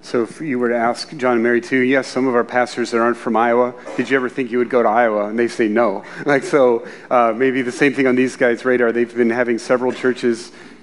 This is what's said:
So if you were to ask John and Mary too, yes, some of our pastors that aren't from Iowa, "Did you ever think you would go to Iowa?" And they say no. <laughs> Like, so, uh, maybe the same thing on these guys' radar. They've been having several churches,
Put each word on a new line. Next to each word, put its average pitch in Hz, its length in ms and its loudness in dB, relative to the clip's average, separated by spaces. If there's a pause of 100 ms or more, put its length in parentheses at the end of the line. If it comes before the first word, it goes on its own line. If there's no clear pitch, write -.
So 123 220 -2
if - 180 -8
you 139 180 -4
were 120 80 2
to 117 80 0
ask 120 400 -2
John 127 200 0
and 113 80 2
Mary 120 180 2
too, 131 180 -2
yes, 127 280 2
some 131 200 -2
of 123 80 0
our 120 80 2
pastors 120 480 -2
that 117 80 0
aren't 117 160 2
from 117 220 -2
Iowa, 120 360 2 (220)
"Did 123 140 -2
you 135 80 2
ever 127 100 -2
think 117 240 -6
you 120 60 -2
would 120 120 0
go 120 140 2
to 113 60 2
Iowa?" 107 400 2
And 113 100 -4
they 120 80 2
say 110 220 0
no. 104 340 0 (120)
<laughs> - 100 -12
Like, 139 180 2
so, 127 420 2 (240)
uh, 120 240 4
maybe 131 280 0
the 120 100 -4
same 143 220 2
thing 131 140 0
on 127 80 2
these 127 200 0
guys' 120 300 0
radar. 123 260 2
They've 117 240 -4
been 120 140 2
having 120 280 0
several 123 360 -2
churches, 120 580 -2 (320)